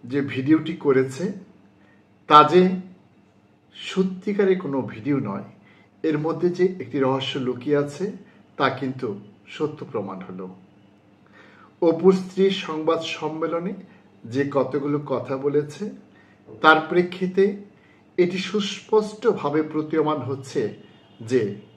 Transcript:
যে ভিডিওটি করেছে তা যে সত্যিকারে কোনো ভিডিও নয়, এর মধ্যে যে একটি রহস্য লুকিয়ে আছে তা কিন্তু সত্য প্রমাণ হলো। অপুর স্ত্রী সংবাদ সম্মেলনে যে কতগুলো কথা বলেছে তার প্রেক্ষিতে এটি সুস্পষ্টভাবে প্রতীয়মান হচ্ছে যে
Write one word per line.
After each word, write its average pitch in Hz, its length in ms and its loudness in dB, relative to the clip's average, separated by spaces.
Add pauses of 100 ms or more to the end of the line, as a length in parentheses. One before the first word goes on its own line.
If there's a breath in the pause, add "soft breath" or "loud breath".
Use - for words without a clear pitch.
(120)
যে 143 80 -2 (140)
ভিডিওটি 151 400 0 (120)
করেছে 131 400 2 (1040 soft breath)
তা 151 100 12 (120)
যে 185 120 8 (1120)
সত্যিকারে 190 800 0 (100)
কোনো 139 140 -4 (160)
ভিডিও 143 240 -2 (120)
নয়, 98 180 -8 (640 soft breath)
এর 147 160 0
মধ্যে 160 220 -2 (100)
যে 185 80 4 (180)
একটি 131 160 -6
রহস্য 131 340 0 (120)
লুকিয়ে 127 380 0
আছে 143 220 -6 (520 loud breath)
তা 143 80 2 (140)
কিন্তু 127 280 -6 (480)
সত্য 143 240 -6 (120)
প্রমাণ 95 260 -6 (100)
হলো। 95 180 -12 (1400 soft breath)
অপুর 170 300 6 (100)
স্ত্রী - 220 -2 (220)
সংবাদ 156 340 0 (180)
সম্মেলনে 165 560 -4 (600 loud breath)
যে 139 100 0 (120)
কতগুলো 143 420 0 (160)
কথা 131 220 -4 (100)
বলেছে 147 380 -2 (800 soft breath)
তার 156 160 8 (100)
প্রেক্ষিতে 180 540 0 (800 soft breath)
এটি 185 140 0 (120)
সুস্পষ্টভাবে 202 1120 0 (100)
প্রতীয়মান 151 480 0 (100)
হচ্ছে 139 320 -4 (680 loud breath)
যে 127 120 4 (360)